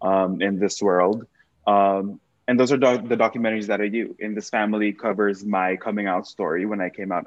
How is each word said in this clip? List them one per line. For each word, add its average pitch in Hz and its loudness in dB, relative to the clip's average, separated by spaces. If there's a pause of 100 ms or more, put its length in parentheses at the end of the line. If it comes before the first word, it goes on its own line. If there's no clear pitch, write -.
um, 95 2
in 98 0
this 98 -2
world. 101 2 (400)
Um, 98 2 (260)
and 123 2
those 123 4
are 143 2
doc-, 123 2
the 120 0
documentaries 110 0
that 101 0
I 104 0
do. 110 -4
In 107 -8
This 104 -8
Family 107 0
covers 101 -2
my 92 0
coming 104 -4
out 92 -2
story 90 -4
when 107 -4
I 90 -4
came 95 -10
out 85 -2